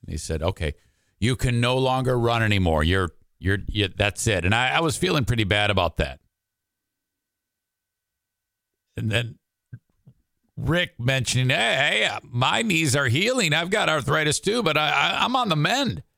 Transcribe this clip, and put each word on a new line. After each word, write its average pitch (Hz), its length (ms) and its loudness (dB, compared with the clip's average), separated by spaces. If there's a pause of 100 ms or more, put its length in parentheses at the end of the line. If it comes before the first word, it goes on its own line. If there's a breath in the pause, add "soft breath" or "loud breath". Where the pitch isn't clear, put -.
And - 100 -10
he 82 40 -6
said, 78 240 -6
"Okay, 80 340 -2 (440)
you 123 160 2
can 120 260 0
no 123 160 2
longer 131 400 0
run 117 280 2
anymore. 92 400 2
You're, 90 260 2 (300)
you're, 98 260 0
you, 101 220 -2
that's - 400 -2
it." 92 160 0
And 95 100 2
I, 127 220 0
I 160 40 2
was 165 160 0
feeling 170 280 0
pretty 113 200 0
bad 104 260 2
about 92 260 0
that. 69 240 -4 (2750)
And 113 140 -4
then 117 300 -4 (1160)
Rick 160 440 -2
mentioning, 127 480 0
"Hey, 180 260 2
hey, 165 300 0
uh, 107 180 -2
my 135 400 0
knees 165 320 0
are 143 120 2
healing. 185 460 2
I've 170 180 -2
got 208 180 0
arthritis 151 500 0
too, 226 240 -2
but 156 140 2
I, 151 140 0
I, 147 340 0
I'm 233 100 -2
on 254 140 0
the 165 80 2
mend." 180 480 -2 (140)